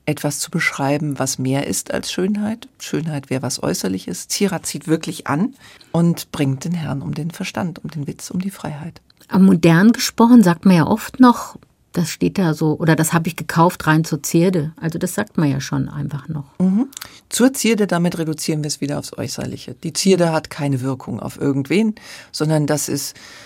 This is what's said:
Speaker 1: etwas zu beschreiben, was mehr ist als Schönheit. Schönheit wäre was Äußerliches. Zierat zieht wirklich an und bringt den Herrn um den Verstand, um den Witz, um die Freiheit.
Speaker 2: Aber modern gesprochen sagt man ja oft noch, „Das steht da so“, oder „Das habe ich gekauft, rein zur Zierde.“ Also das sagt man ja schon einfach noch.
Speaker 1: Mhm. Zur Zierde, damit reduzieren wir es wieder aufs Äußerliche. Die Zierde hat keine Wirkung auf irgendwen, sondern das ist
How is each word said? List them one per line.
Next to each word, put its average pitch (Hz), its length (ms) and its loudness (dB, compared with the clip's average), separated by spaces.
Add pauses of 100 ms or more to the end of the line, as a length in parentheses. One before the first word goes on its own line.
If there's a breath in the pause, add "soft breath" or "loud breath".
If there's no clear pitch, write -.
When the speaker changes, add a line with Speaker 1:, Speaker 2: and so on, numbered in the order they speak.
Speaker 1:
etwas 147 340 -4
zu - 100 -8
beschreiben, 147 680 -2
was - 180 -4
mehr 131 300 -2
ist - 240 -6
als - 200 -6
Schönheit. 208 580 -4 (100)
Schönheit 151 500 -6
wäre 131 120 -2
was - 200 -6
Äußerliches. 185 680 -4
Zierat 175 380 -2
zieht - 220 -10
wirklich 160 400 -4
an 165 280 -2 (360 loud breath)
und 170 400 0
bringt 135 320 -2
den 170 100 -4
Herrn 143 280 -4
um 143 120 -8
den 156 180 -6
Verstand, - 520 -8
um 185 60 -10
den 143 180 -8
Witz, - 240 -12
um 180 80 -4
die 190 120 -6
Freiheit. 151 500 -12 (260)
Speaker 2:
Aber 185 160 4
modern 180 480 8
gesprochen 233 520 6
sagt 170 220 2
man 190 100 8
ja 160 120 4
oft - 320 -4
noch, - 380 4 (340)
„Das 175 180 -2
steht 165 280 -2
da 170 160 2
so“, 151 240 0
oder 160 180 2
„Das 160 160 0
habe 165 160 0
ich 170 80 -6
gekauft, - 520 0
rein 156 180 4
zur 147 180 -4
Zierde.“ 170 560 2
Also 165 200 -4
das - 160 -6
sagt - 220 -4
man 156 120 2
ja 135 100 -2
schon 135 300 -4
einfach 143 400 -8
noch. 147 300 -10
Speaker 1:
Mhm. 190 280 2 (420 loud breath)
Zur 262 240 2
Zierde, 214 340 2
damit 175 300 0
reduzieren 156 460 -4
wir 151 40 -6
es - 140 -8
wieder 143 180 -4
aufs - 180 -12
Äußerliche. 127 560 -8
Die 165 200 -10
Zierde 175 380 4
hat 156 180 -2
keine 139 320 -2
Wirkung 131 380 -6
auf - 220 -10
irgendwen, 151 540 2 (360 loud breath)
sondern 151 360 0
das 147 200 -2
ist - 280 -6 (300 loud breath)